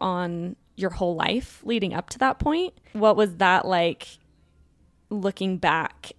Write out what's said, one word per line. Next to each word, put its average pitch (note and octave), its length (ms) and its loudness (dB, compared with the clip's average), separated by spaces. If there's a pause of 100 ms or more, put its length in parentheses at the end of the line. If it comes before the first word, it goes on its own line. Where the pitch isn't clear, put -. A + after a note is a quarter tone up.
on F3 540 -4 (220)
your F#3 120 -2
whole F3 260 -2
life - 480 -2
leading G3+ 300 -2
up - 160 -8
to - 100 -14
that C4 180 2
point? E4+ 360 -2 (180)
What G#3+ 240 4
was G3 220 2
that F#3 280 4
like E3+ 420 0 (1000)
looking F#3+ 480 -4
back D#3+ 600 -2